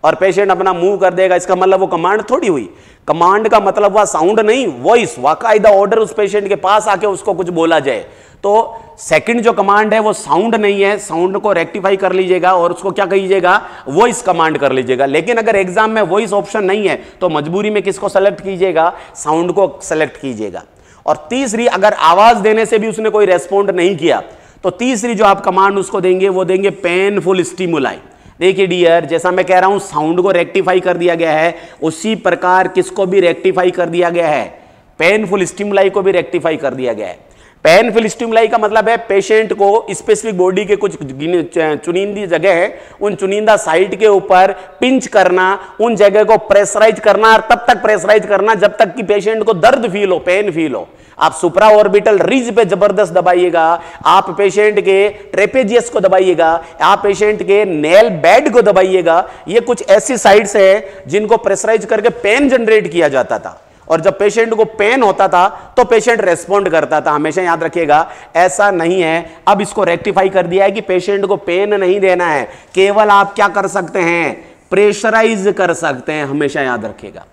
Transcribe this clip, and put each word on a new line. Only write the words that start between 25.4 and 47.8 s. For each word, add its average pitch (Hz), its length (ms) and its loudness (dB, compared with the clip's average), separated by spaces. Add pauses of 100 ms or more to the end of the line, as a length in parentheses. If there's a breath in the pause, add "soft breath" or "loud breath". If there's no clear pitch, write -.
कमांड 196 340 0
उसको 190 220 -4
देंगे 185 280 0
वो 185 160 -2
देंगे 190 260 0
painful 185 720 -2
stimuli। 156 560 -4 (420 soft breath)
देखिए 190 260 2
dear, 170 380 2
जैसा 165 260 -2
मैं 185 140 0
कह 185 140 2
रहा 185 100 4
हूं 196 100 0
sound 160 440 -4
को 196 80 0
rectify 180 500 0
कर 175 160 -2
दिया 175 180 0
गया 165 180 -2
है, 160 220 0 (280 loud breath)
उसी 160 320 -4
प्रकार 180 540 0
किसको 185 380 -2
भी 185 140 2
rectify 180 500 0
कर 175 160 -4
दिया 170 240 -2
गया 170 180 -2
है, 123 320 -4 (380 soft breath)
Painful 196 460 0
stimuli 196 460 0
को 196 120 -2
भी 190 100 0
rectify 165 440 -2
कर 131 180 -6
दिया 127 180 -4
गया 104 140 -8
है। - 220 -16 (360 soft breath)
Painful 220 420 4
stimuli 226 420 0
का 226 100 -2
मतलब 214 300 0
है 233 80 0
patient 214 560 -2
को 202 380 0
specific 208 480 -2
body 185 260 0
के 202 120 0
कुछ 180 260 -6
गिने-, 147 420 -4 (120)
च-, 151 280 -2
चुनिंदी 196 420 -4
जगह 175 260 0
है, 185 260 -2 (220 loud breath)
उन 202 140 -4
चुनिंदा 208 420 0
site 185 380 0
के 214 120 0
ऊपर 190 460 4 (280 loud breath)
pinch 262 260 0
करना, 185 520 0 (220 loud breath)
उन 226 160 0
जगह 202 280 4
को 214 120 4
pressurize 208 640 2
करना 214 320 4
और 214 80 6
तब - 280 0
तक 233 140 2